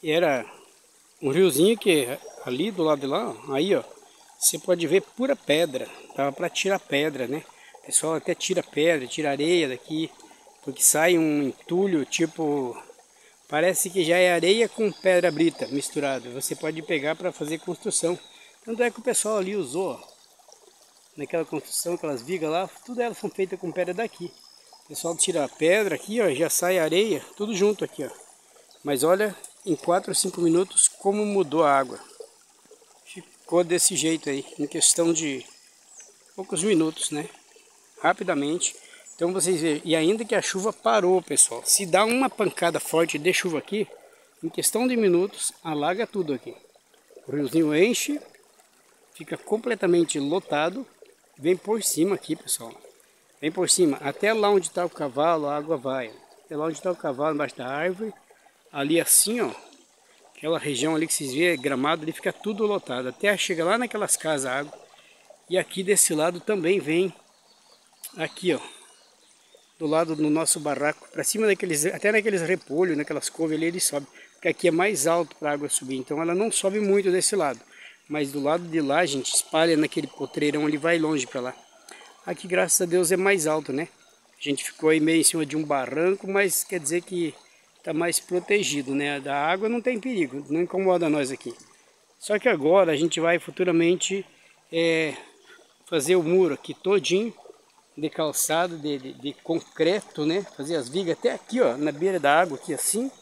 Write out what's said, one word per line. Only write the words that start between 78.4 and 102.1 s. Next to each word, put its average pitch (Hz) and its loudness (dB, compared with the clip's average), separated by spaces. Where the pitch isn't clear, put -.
de 160 -2
lá, 147 2
gente, 139 -2
espalha 160 2
naquele 151 0
potreirão 147 -2
ali, 151 0
vai 165 2
longe 151 0
pra 131 -8
lá. 127 -8
Aqui, - -8
graças 180 2
a 185 2
Deus, 175 2
é 190 2
mais 190 4
alto, 151 -2
né? 151 -4
A - -16
gente 139 -2
ficou - 0
aí 160 6
meio 160 4
em - 2
cima 160 2
de 143 -6
um 160 -2
barranco, 151 -2
mas 196 0
quer 185 -6
dizer 160 -2
que 175 -6
tá 165 -6
mais 170 0
protegido, 165 -2
né? 143 -2
Da 139 -4
água 175 0
não 233 -2
tem 247 -2
perigo, 151 -4
não 156 0
incomoda 180 0
nós 143 0
aqui. 123 -10
Só 208 0
que 226 2
agora 170 6
a 151 2
gente 160 0
vai 165 4
futuramente, 180 0
é, 165 0
fazer 165 2
o 180 6
muro 170 4
aqui - -10
todinho 196 0
de 151 -4
calçado, 165 -2
de, 147 -4
de, 131 -12
de 139 -8
concreto, 165 -2
né? 190 0
Fazer 147 -6
as 131 -4
vigas 165 -2
até 247 0
aqui, 240 -6
ó, 131 4
na 147 -2
beira 175 0